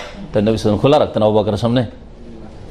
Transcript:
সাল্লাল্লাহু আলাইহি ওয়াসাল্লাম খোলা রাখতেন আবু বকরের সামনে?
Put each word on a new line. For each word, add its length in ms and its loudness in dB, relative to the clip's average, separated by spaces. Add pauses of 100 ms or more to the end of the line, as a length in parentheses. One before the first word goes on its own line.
(280)
সাল্লাল্লাহু 120 -2
আলাইহি 120 2
ওয়াসাল্লাম 280 0
খোলা 200 6
রাখতেন 240 0
আবু 140 4
বকরের 200 2
সামনে? 480 -2 (640)